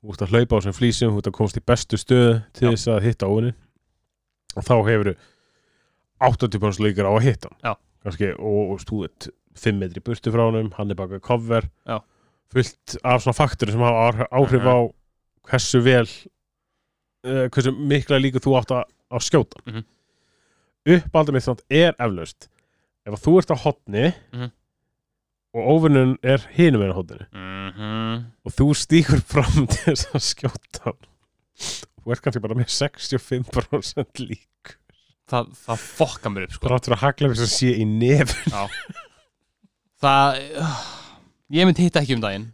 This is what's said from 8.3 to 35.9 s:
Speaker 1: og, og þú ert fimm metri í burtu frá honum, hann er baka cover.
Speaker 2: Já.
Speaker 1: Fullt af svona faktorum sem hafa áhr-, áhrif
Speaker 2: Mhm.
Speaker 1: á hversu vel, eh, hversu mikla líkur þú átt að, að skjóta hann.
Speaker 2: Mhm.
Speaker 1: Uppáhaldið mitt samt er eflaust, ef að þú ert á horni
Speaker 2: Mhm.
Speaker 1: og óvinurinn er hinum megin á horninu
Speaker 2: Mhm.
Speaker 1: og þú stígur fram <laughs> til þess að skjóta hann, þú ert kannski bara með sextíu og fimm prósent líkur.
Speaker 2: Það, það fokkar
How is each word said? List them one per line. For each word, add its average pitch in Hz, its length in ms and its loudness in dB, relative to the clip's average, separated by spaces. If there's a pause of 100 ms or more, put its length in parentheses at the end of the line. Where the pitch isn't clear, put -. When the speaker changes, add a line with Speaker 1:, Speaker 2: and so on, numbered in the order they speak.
Speaker 1:
og, 101 380 -2
og 98 120 -10
þú 107 200 -8
ert - 240 -16 (260)
fimm 101 260 -2
metri 90 200 -8
í - 40 -20
burtu 117 280 -6
frá 117 120 2
honum, 110 300 -2
hann 101 180 -6
er 90 80 -8
baka 95 200 -10
cover. 117 480 -2 (140)
Speaker 2:
Já. 113 160 -8 (540)
Speaker 1:
Fullt - 480 -4
af 123 240 0
svona 123 120 0
faktorum 120 360 -2
sem 117 120 0
hafa 117 220 2
áhr-, 120 220 0
áhrif 127 340 2
Speaker 2:
Mhm. 117 60 2
Speaker 1:
á 127 80 6 (720)
hversu 127 340 2
vel, 123 240 4 (1160)
eh, 131 240 -2
hversu 131 240 0
mikla 139 480 0
líkur 131 240 0
þú 135 160 4
átt 117 160 -4
að, 123 80 -2 (260)
að 123 140 -4
skjóta - 360 0
hann. 113 140 -16
Speaker 2:
Mhm. 110 120 -10 (1000)
Speaker 1:
Uppáhaldið 156 480 4
mitt 127 80 2
samt 123 240 -4
er 160 320 4
eflaust, 95 480 -6 (600)
ef 104 60 -10
að - 120 -12
þú 151 140 4
ert - 120 0
á 151 80 0
horni 110 460 -2 (280)
Speaker 2:
Mhm. 123 180 -10 (1040)
Speaker 1:
og 156 80 -6 (100)
óvinurinn 143 500 4
er 131 220 2 (100)
hinum 156 260 6
megin 95 120 0
á 90 80 -6
horninu - 320 -12
Speaker 2:
Mhm. 104 920 -8 (200)
Speaker 1:
og 117 80 -12
þú 135 180 2
stígur 151 520 2
fram 143 440 0
<laughs> - 60 0
til - 240 0
þess - 160 -6
að 143 100 -2
skjóta - 640 -8
hann, - 180 -8 (560)
þú - 540 -10
ert 123 100 -8
kannski 120 200 -4
bara 110 120 -4
með 123 160 0
sextíu - 460 -4
og - 80 -4
fimm 127 200 -6
prósent - 760 -6
líkur. - 560 -14 (520)
Speaker 2:
Það, 120 200 -4 (100)
það 113 240 -8
fokkar - 480 -4